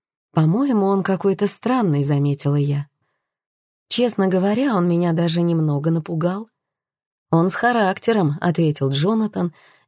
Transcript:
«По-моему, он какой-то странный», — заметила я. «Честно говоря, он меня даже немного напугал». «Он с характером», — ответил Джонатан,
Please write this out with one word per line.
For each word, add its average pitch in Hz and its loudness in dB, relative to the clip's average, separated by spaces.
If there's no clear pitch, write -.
«По-моему, 202 2
он 196 2
какой-то 196 -2
странный», — 202 0
заметила 143 0
я. 143 -2
«Честно 226 0
говоря, 208 0
он 175 0
меня 175 2
даже 170 0
немного 160 0
напугал». 175 -4
«Он 165 2
с - -4
характером», — 202 0
ответил 151 0
Джонатан, 190 -2